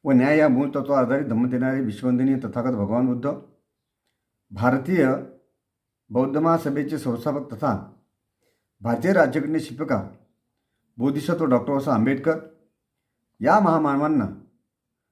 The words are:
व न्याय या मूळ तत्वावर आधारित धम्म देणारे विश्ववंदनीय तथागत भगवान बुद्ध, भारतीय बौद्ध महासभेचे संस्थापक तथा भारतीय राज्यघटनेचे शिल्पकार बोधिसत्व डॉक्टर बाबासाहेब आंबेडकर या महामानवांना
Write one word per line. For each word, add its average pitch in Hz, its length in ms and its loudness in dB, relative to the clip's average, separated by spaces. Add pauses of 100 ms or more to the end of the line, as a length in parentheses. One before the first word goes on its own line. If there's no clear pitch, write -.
व 143 60 2
न्याय 135 260 6
या 151 100 6
मूळ 135 220 2
तत्वावर 135 340 0
आधारित 139 220 0
धम्म 120 240 0
देणारे 131 320 -2
विश्ववंदनीय 127 580 0
तथागत 123 360 -4
भगवान 110 300 0
बुद्ध, 123 260 -2 (1200)
भारतीय 131 560 0 (1000)
बौद्ध 135 280 -2
महासभेचे 151 600 0
संस्थापक 135 560 -4
तथा 123 200 -2 (1080)
भारतीय 120 320 0
राज्यघटनेचे 151 520 2
शिल्पकार 123 400 -4 (920)
बोधिसत्व 151 480 -2
डॉक्टर 127 260 0
बाबासाहेब 135 280 0
आंबेडकर 139 380 0 (1040)
या 165 180 4
महामानवांना 151 680 2 (880)